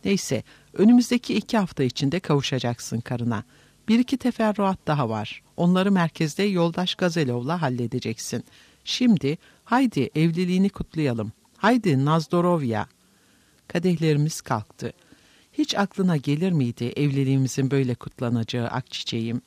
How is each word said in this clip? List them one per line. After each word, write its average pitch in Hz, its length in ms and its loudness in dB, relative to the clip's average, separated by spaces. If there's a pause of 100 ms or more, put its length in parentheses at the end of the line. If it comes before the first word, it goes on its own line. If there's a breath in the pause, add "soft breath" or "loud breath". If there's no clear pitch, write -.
Neyse, 185 380 -2 (300 soft breath)
önümüzdeki 240 640 4
iki 220 240 0
hafta 175 240 -2
içinde 139 380 -2
kavuşacaksın 123 800 -2
karına. 117 440 -4 (440 soft breath)
Bir 226 100 4
iki 247 180 0
teferruat 208 720 -2
daha 143 220 0
var. 110 340 -6 (140)
Onları 185 360 2
merkezde 170 500 0
yoldaş 180 520 0
Gazelov'la 160 680 -2
halledeceksin. 120 840 -4 (400 soft breath)
Şimdi 170 540 2 (260 soft breath)
haydi 233 500 0
evliliğini 180 540 2
kutlayalım. 120 640 -4 (240)
Haydi 190 480 2
Nazdorovya." 156 840 2 (800 soft breath)
Kadehlerimiz 160 720 0
kalktı. - 520 -6 (600 soft breath)
Hiç - 220 -2
aklına 190 420 0
gelir 151 360 0
miydi 120 440 -2
evliliğimizin 135 760 0
böyle 131 240 0
kutlanacağı 117 760 -4
Akçiçeğim? 117 800 -6